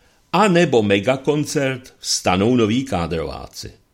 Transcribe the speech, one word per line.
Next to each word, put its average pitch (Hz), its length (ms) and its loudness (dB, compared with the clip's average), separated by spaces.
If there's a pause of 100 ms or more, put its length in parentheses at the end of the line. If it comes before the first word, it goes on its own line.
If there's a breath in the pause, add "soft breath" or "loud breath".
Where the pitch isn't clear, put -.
(340 soft breath)
A 196 140 4
nebo 165 360 4
megakoncert 131 1160 -2
Vstanou 101 560 0
noví 117 280 2
kádrováci. 80 880 -6 (220)